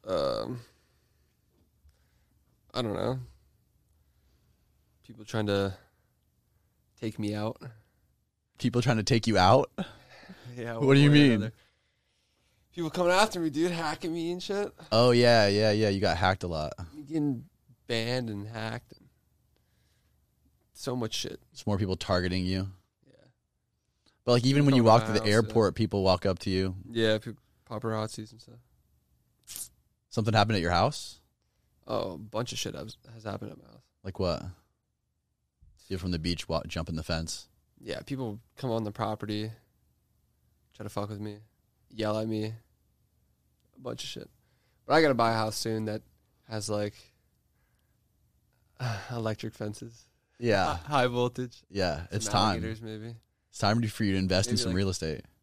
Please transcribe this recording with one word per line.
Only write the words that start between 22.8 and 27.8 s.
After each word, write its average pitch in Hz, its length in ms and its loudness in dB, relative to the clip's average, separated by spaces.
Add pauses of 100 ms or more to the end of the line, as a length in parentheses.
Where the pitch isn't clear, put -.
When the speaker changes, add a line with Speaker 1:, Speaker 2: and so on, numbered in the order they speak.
Speaker 1:
Yeah. - 80 -20 (1120)
Speaker 2:
But, 120 80 4
like, 120 120 6
even 139 180 6
Speaker 1:
People 143 40 6
Speaker 2:
when 139 100 6
you 123 60 8
Speaker 1:
coming 110 100 10
Speaker 2:
walk 117 100 10
Speaker 1:
to 110 60 -4
Speaker 2:
to 110 60 -2
the 104 60 4
Speaker 1:
my 110 40 -6
house, 107 40 2
yeah. 104 60 4
Speaker 2:
airport, 107 400 4
people 101 300 0
walk 92 220 4
up 92 140 0
to 98 100 -6
you. 92 260 0 (140)
Speaker 1:
Yeah, 110 280 2
people, 110 240 -12 (260)
paparazzis 110 640 -8